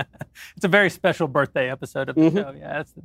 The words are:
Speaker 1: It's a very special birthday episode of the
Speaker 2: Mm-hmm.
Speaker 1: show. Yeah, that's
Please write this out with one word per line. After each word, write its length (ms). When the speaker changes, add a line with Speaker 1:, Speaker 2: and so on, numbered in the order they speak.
Speaker 1:
It's 100
a 40
very 200
special 380
birthday 420
episode 400
of 60
the 60
Speaker 2:
Mm-hmm. 160
Speaker 1:
show. 200
Yeah, 200
that's 160